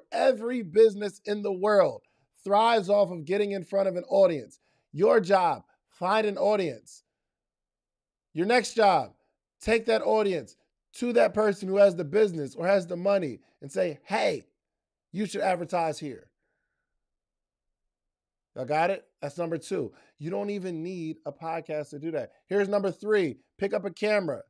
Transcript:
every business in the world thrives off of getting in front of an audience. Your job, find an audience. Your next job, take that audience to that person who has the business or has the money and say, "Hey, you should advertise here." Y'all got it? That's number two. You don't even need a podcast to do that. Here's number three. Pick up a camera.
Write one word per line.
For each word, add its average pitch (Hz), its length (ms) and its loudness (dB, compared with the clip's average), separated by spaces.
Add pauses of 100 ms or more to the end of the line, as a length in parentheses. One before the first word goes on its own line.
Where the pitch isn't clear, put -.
(120)
every 240 520 0
business 202 600 2
in 208 200 -6
the 202 100 -2
world 185 480 2 (420)
thrives 208 460 2
off 202 220 4
of 165 140 -10
getting 202 260 -2
in 196 120 -6
front 196 240 -2
of 175 80 -4
an 175 140 -8
audience. 175 500 2 (320)
Your 214 280 4
job, 175 460 2 (220)
find 214 380 0
an 196 140 -2
audience. 180 640 -2 (1300)
Your 175 80 -2
next 233 300 0
job, 190 380 2 (460)
take 220 280 -2
that 220 160 2
audience 202 540 0 (400)
to 240 160 -2
that 220 200 4
person 208 340 0
who 190 100 -2
has 202 180 6
the 175 80 -4
business 165 500 0
or - 140 -6
has 190 180 2
the 175 100 -8
money 175 440 -2 (240)
and 139 80 -16
say, 180 320 -2
"Hey, 190 420 -2 (680)
you 202 140 -4
should 196 160 -6
advertise 170 560 -2
here." 135 320 -14 (2250)
Y'all 127 100 -8
got 160 260 0
it? - 180 -8 (140)
That's 151 160 -8
number 165 180 -4
two. 151 340 -6 (280)
You 151 100 -10
don't 202 220 -6
even 180 320 -8
need 165 420 -8
a 147 60 -10
podcast 160 580 -8
to 147 100 -14
do 165 120 -8
that. 135 200 -6 (140)
Here's 196 240 0
number 202 220 0
three. 202 480 0 (180)
Pick 196 160 -4
up 196 120 -2
a 190 60 -8
camera. 196 580 -2